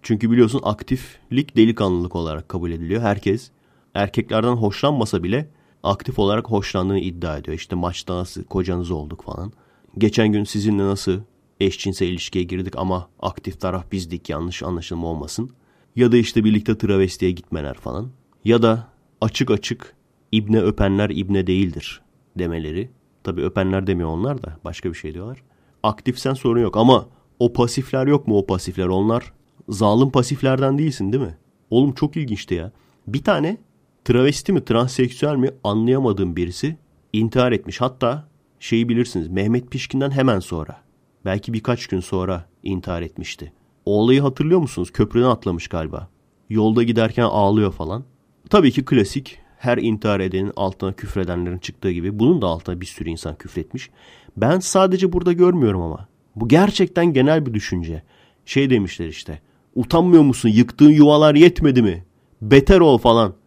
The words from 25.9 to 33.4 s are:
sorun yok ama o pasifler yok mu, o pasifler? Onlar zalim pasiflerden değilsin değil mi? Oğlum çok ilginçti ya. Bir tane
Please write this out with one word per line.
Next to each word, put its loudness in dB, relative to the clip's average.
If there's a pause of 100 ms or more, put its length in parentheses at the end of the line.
sorun 0
yok 0
ama 6 (300)
o 2
pasifler -2
yok 0
mu, 2
o 0
pasifler? -4
Onlar -2 (360)
zalim 2
pasiflerden 0
değilsin -4
değil -2
mi? -12 (320)
Oğlum 2
çok -4
ilginçti -6
ya. -10 (340)
Bir -6
tane 0 (480)